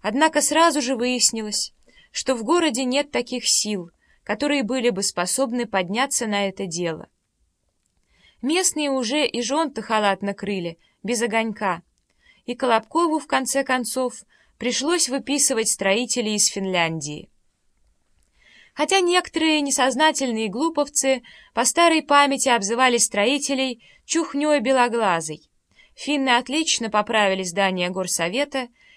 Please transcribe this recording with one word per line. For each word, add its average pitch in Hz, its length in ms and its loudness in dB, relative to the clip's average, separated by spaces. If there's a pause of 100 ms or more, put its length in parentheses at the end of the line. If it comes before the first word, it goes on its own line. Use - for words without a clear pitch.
Однако 302 400 2
сразу 311 400 4
же 247 160 -2
выяснилось, 226 760 -2 (380)
что - 240 -2
в 226 80 -8
городе 277 400 0
нет 277 280 -2
таких 247 360 -4
сил, 190 440 -2 (320)
которые 277 400 0
были 240 260 0
бы 190 140 -2
способны 233 600 -2
подняться 220 640 -2
на 202 220 0
это 196 160 -8
дело. 165 420 -6 (1300)
Местные 302 480 0
уже 269 360 0
и - 160 -4
жен-то 269 400 -2
халат 208 400 0
накрыли, 196 560 -6 (240)
без 220 200 -2
огонька, 214 600 -2 (640)
и 247 80 -6
Колобкову, 277 680 0
в 285 80 -10
конце 269 360 0
концов, 254 520 -2 (420)
пришлось 285 500 0
выписывать 247 600 0
строителей 214 680 0
из 202 120 2
Финляндии. 165 840 -2 (1400)
Хотя 381 260 0
некоторые 330 640 2
несознательные 262 880 2
глуповцы 269 760 0 (300)
по 233 100 0
старой 330 380 4
памяти 285 480 4
обзывали 233 480 2
строителей 262 840 0 (240)
чухней 302 540 0
белоглазой, 220 880 0 (460)
финны 269 400 0
отлично 254 540 -2
поправили 214 540 2
здание 180 460 0
горсовета 196 760 -4 (300)